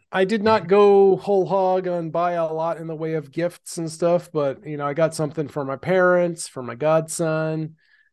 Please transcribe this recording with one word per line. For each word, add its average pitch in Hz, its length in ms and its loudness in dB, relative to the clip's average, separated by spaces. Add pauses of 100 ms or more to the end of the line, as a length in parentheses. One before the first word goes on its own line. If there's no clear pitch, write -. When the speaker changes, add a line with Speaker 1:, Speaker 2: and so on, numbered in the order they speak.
(140)
Speaker 1:
I 190 120 2
did 208 180 -2
not 220 180 4
Speaker 2:
Mm-hmm. 170 80 -6
Speaker 1:
go 196 480 6
whole 190 280 0
hog 185 440 0
on 170 200 -4
buy 170 240 -2
a 165 180 -2
lot 160 260 -4
in 165 100 -12
the 160 80 -8
way 160 180 -6
of 143 180 -6
gifts - 460 -6
and 165 140 -6
stuff, 170 400 0
but, 143 340 -4
you 151 120 -10
know, 143 100 -4
I 143 60 -4
got 160 200 0
something 147 360 -4
for 147 160 -6
my 135 100 -6
parents, 180 720 2
for 131 160 -12
my 120 120 -10
godson. 156 1000 -2 (380)